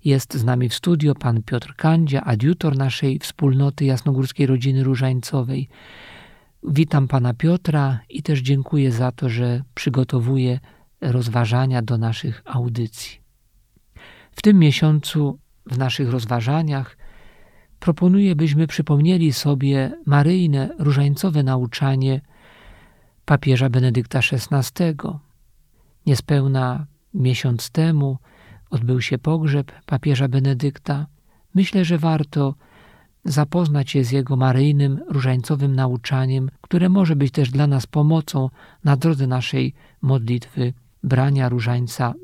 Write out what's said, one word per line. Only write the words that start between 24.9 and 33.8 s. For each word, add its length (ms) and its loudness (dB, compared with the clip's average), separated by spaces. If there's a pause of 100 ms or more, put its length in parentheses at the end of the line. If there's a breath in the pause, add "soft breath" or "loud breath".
Niespełna 800 0 (280)
miesiąc 560 -2
temu 480 0 (520 soft breath)
odbył 320 -2
się 160 -4
pogrzeb 540 -2 (140)
papieża 420 0
Benedykta. 800 -2 (480)
Myślę, 300 2
że 120 0
warto 580 0 (720 soft breath)
zapoznać 640 0